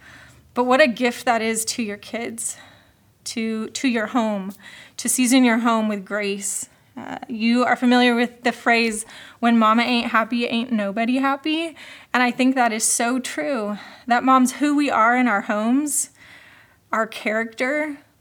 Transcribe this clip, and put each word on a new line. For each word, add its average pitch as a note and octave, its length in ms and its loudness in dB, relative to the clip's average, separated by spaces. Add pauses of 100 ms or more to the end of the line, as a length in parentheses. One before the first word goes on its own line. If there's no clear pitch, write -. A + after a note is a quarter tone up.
(540)
But B3 120 0
what B3+ 160 4
a D#4 60 6
gift A#3+ 380 -2
that A3+ 160 2
is A3+ 240 -2
to - 180 -4
your G3+ 140 -8
kids, A3+ 600 -10 (680)
to, A3 440 -6
to - 180 -4
your A3+ 200 0
home, G#3 460 -2 (440)
to - 120 -6
season B3+ 340 4
your A#3 160 4
home A3+ 280 2
with G3+ 180 -4
grace. G3+ 640 -6 (260)
Uh, - 220 -12 (100)
you A#3 360 2
are B3 120 2
familiar B3 400 4
with A#3+ 280 -2
the B3 80 0
phrase, A3+ 540 0 (340)
"When A#3 180 4
mama A3 240 4
ain't A#3+ 300 0
happy, A3+ 340 0
ain't A#3 260 -4
nobody A3+ 460 -2
happy." D#4 580 -2 (380)
And B3 100 2
I B3 80 0
think C4 240 0
that A#3+ 160 2
is A3 140 -4
so B3 340 0
true, B3 580 -4 (300)
that A#3+ 160 0
moms, B3+ 300 4
who D4 220 0
we C#4+ 140 2
are A3+ 260 4
in B3+ 120 2
our G#3 140 2
homes, A#3+ 680 -2 (800)
our A3 160 0
character, B3+ 920 -4 (220)